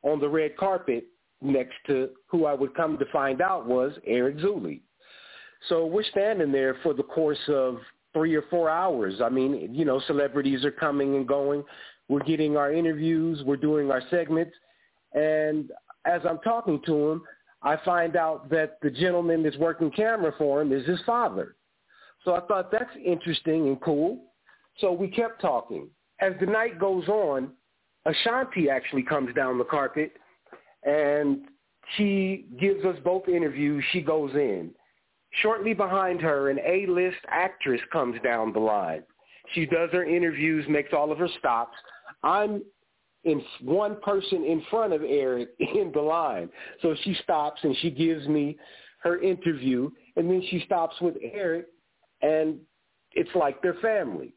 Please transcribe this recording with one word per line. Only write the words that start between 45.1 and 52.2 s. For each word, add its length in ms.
<laughs> 40
in 340
the 80
line. 480
So 220
she 100
stops 400
and 140
she 140
gives 360
me 300
her 180
interview, 680
and 120
then 200
she 160
stops 360
with 200
Eric, 460